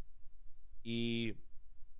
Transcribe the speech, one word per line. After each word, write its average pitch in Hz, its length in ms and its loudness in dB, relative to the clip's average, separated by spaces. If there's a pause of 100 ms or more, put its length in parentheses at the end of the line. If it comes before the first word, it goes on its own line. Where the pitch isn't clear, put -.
(840)
Y 117 520 4 (640)